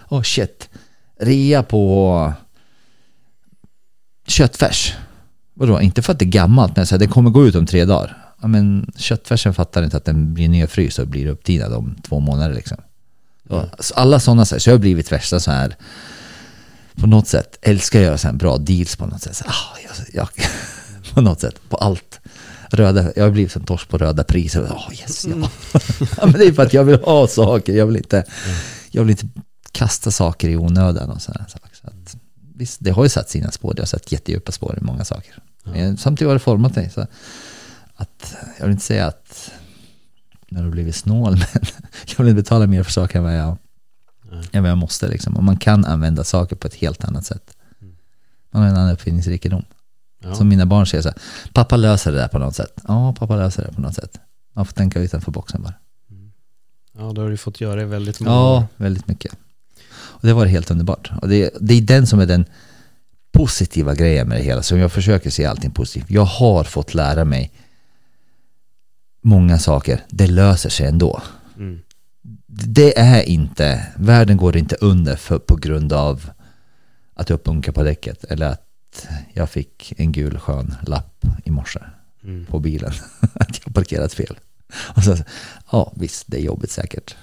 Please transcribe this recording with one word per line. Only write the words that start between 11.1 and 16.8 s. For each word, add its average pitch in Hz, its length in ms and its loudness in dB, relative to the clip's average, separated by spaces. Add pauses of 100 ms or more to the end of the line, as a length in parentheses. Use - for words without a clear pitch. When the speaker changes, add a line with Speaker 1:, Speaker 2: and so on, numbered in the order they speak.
Speaker 1:
upptinad 69 460 -2
om 57 300 -6
två 73 160 -4
månader 71 360 -2
liksom. - 220 -10 (720)
Speaker 2:
Mm. 87 160 -4 (120)
Speaker 1:
Och - 80 -10
så - 80 -8
alla 131 260 4
såna, 117 260 4
så - 100 -4
här, - 40 -4
så - 100 2
jag 120 40 10
har 123 60 8
blivit 92 320 0
värsta - 280 -2
så 82 120 -2
här, 67 240 -2 (1200)